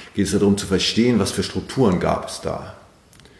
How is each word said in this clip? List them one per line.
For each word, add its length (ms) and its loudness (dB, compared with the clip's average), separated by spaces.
geht 120 0
es 60 -4
darum 260 4
zu 80 -6
verstehen, 540 2
was 100 0
für 140 -2
Strukturen 560 0
gab 280 -2
es 140 -12
da. 320 -8